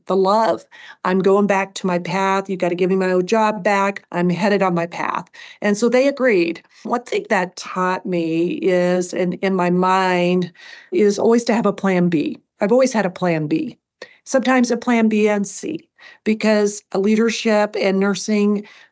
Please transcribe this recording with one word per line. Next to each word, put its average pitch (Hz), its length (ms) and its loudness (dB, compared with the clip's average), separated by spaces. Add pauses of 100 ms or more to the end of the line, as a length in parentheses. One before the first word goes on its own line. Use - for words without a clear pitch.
the 190 120 -2
love, 196 500 2 (400)
I'm 190 140 2
going 196 260 4
back 196 280 0
to - 120 -8
my 175 120 0
path. 190 520 -2
You 185 80 -4
gotta 175 160 0
give 180 160 0
me 190 60 2
my 185 140 0
old 185 160 2
job 214 380 0
back. 196 480 0
I'm 175 160 0
headed 190 340 0
on 185 120 0
my 170 120 -2
path." - 400 -6 (360)
And 202 160 2
so 233 100 2
they 254 200 4
agreed. 208 540 0 (200)
One 240 220 -4
thing 403 260 -4
that 185 260 -2
taught 185 480 -4
me 170 560 -2
is, 180 540 0
in, 180 200 -2
in 190 200 -2
my 180 160 0
mind, 180 840 2 (400)
is 208 260 2
always 233 260 2
to 233 100 0
have 226 120 0
a 202 60 0
plan 180 380 0
B. 151 260 -2 (240)
I've 202 120 0
always 254 200 4
had 208 140 0
a 180 40 -2
plan 165 360 -2
B. 165 320 -4 (480)
Sometimes 254 440 2
a 240 60 0
plan 233 320 0
B 214 200 2
and 208 180 0
C, - 400 -12 (380)
because 214 580 0 (100)
a 196 60 -2
leadership 214 800 0
and 190 220 0
nursing, 208 680 0 (260)